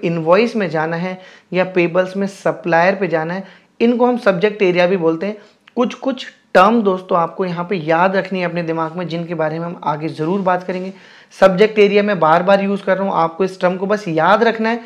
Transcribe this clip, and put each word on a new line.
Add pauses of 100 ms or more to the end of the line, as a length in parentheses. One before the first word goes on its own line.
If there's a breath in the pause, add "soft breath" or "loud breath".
इनवॉइस
में
जाना
है (320 loud breath)
या
पेबल्स
में
सप्लायर
पे
जाना
है, (360 loud breath)
इनको
हम
सब्जेक्ट
एरिया
भी
बोलते
हैं। (400 loud breath)
कुछ
कुछ (280)
टर्म
दोस्तों
आपको
यहाँ
पे
याद
रखनी
है
अपने
दिमाग
में,
जिनके
बारे
में
हम
आगे
ज़रूर
बात
करेंगे। (480 loud breath)
सब्जेक्ट
एरिया
मैं
बार
बार
यूज़
कर
रहा
हूँ,
आपको
इस
टर्म
को
बस
याद
रखना
है